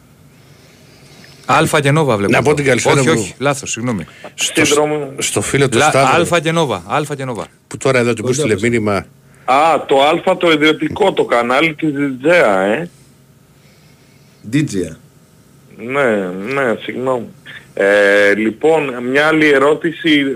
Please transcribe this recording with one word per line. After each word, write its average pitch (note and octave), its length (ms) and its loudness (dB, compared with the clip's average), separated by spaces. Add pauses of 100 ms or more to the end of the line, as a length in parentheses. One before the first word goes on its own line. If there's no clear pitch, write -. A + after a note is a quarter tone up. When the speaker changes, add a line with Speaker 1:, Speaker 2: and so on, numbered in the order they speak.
(1500)
Speaker 1:
Αλφα D3+ 340 2
και C#3 100 0
Νόβα C#3 260 2
βλέπω G2+ 160 0
Speaker 2:
Να B2+ 100 2
πω A2+ 60 2
Speaker 1:
εδώ. D3+ 80 4
Speaker 2:
την C#3+ 80 -4
καλησπέρα C3+ 360 2
Speaker 1:
Όχι, C3+ 80 2
Speaker 2:
μου. D#3+ 120 2
Speaker 1:
όχι, F#2+ 180 -8
λάθος, C#3 320 -4
συγγνώμη. A2+ 360 -6 (280)
Speaker 2:
Στο, - 300 -2
Speaker 3:
Σύνδρομο. D3 540 0
Speaker 2:
στο - 220 -4
φίλο C#3 280 0
του A#2 100 0
Speaker 1:
Λα-, D3 100 4
Speaker 2:
Σταύρο. C3+ 260 2
Speaker 1:
Αλφα E3+ 260 2
και D#3+ 120 -4
Νόβα, C3 340 -2
Αλφα D3 280 -4
και C3+ 100 -10
Νόβα. G#2+ 220 -8 (200)
Speaker 2:
Που - 100 -14
τώρα B2+ 220 0
εδώ A#2+ 160 2
του G#2 80 -8
Speaker 4:
Κοντά B2+ 120 0
Speaker 2:
στείλε C#3 180 0
Speaker 4:
μας. G2 100 -2
Speaker 2:
μήνυμα. G#2+ 440 -2 (380)
Speaker 3:
Α, C#3+ 420 2
το C3+ 160 2
Αλφα E3+ 340 2
το F3 140 0
ιδρυτικό, D#3 640 0
το D3 120 0
κανάλι C3 500 0
της D#3 180 -2
Διτζέα, C#3 680 2
ε. A#2+ 300 -2 (1500)
Speaker 4:
Διτζέα. G#2 540 -4 (800)
Speaker 3:
Ναι, B2 380 -2 (400)
ναι, B2+ 260 -2
συγγνώμη. A#2+ 460 -6 (480)
Ε, G2+ 600 4
λοιπόν, C3 600 0 (160)
μια C#3+ 160 2
άλλη D#3 240 2
ερώτηση, D3 760 2 (120)